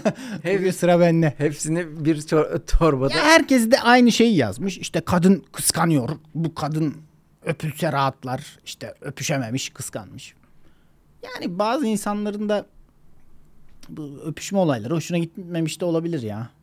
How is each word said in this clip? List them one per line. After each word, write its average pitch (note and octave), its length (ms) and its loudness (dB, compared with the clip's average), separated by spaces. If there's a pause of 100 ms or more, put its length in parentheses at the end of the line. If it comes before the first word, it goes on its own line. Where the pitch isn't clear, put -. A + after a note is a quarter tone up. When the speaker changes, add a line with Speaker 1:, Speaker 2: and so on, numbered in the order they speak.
(200)
Speaker 1:
<laughs> A3 220 -12
Speaker 2:
Hep F#3+ 160 0
Speaker 1:
Bugün F#3 120 0
sıra F3 300 2
bende. E3 380 4
Speaker 2:
Hepsini D#3 640 -4
bir D3+ 180 0
çor-, D3 440 0
torbada. C#3 480 2
Speaker 1:
Ya E4+ 100 2
herkes C4 460 4
de C4 100 4
aynı A#3+ 320 6
şeyi A3+ 240 4
yazmış. G2+ 420 -2
İşte - 220 -4
kadın F#3 520 2
kıskanıyor. E3 560 0 (260)
Bu E3 200 -2
kadın D3+ 400 -4 (500)
öpülse D#3 480 -4
rahatlar. C3+ 720 -4
İşte - 360 -14
öpüşememiş, C3+ 720 -6
kıskanmış. - 640 -14 (880)
Yani G3+ 360 -4
bazı A3+ 280 2
insanların G#3 640 0
da G#3 180 0 (1200)
bu C#3+ 380 -14
öpüşme G3 320 -4
olayları C#3 360 2
hoşuna E3+ 240 -2
gitmemiş E3 640 -6
de F3+ 40 -4
olabilir E3 380 -2
ya. A2 280 -8 (120)